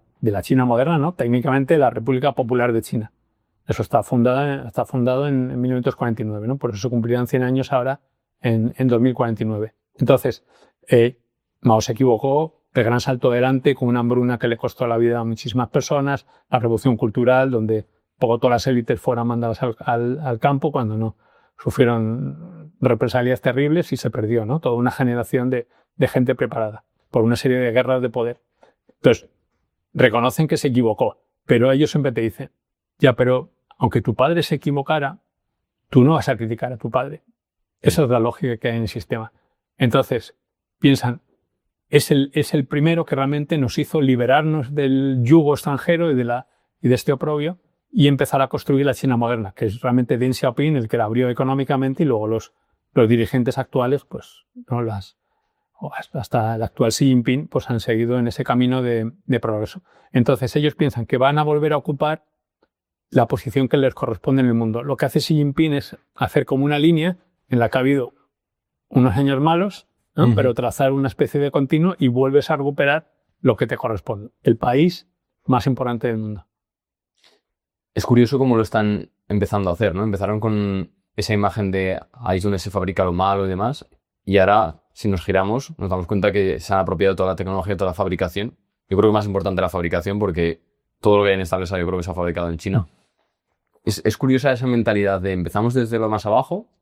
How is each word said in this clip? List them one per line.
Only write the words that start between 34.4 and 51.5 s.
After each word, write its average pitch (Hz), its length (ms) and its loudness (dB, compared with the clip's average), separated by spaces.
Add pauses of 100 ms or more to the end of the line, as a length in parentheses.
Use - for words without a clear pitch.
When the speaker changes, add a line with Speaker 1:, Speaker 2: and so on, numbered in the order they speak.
Speaker 1:
se - 120 -2
equivocara, 143 640 -4 (720)
tú 123 120 6
no 147 120 6
vas 139 160 0
a 120 80 -2
criticar 113 340 -6
a 117 60 -12
tu 117 120 -8
padre". 135 340 -4 (580)
Esa - 220 2
es 127 40 2
la 120 120 4
lógica 120 360 -2
que 127 120 -6
hay 117 80 -2
en 117 60 -2
el 107 60 -4
sistema. 110 440 -8 (440)
Entonces, 131 600 0 (420)
piensan, 127 420 2 (720)
"Es - 200 2
el, 139 220 2
es 151 220 -2
el 139 120 0
primero 160 380 0
que 139 120 -4
realmente 147 420 -2
nos 127 180 -2
hizo 156 240 -2
liberarnos 135 760 2
del 135 480 0
yugo 147 300 6
extranjero 160 580 -2
y 143 40 2
de 123 100 2
la, 120 240 -4 (320)
y - 80 0
de 123 60 6
este 135 180 0
oprobio 151 460 -4 (340)
y 180 140 6
empezar 143 340 2
a 135 80 0
construir 139 380 0
la 131 80 0
China 127 220 0
moderna", 117 380 -2
que 117 120 -4
es 104 140 -6
realmente 123 360 0
Deng 127 160 0
Xiaoping 139 440 0
el 113 120 -2
que - 80 0
la 117 80 0
abrió 123 240 0
económicamente 131 760 -2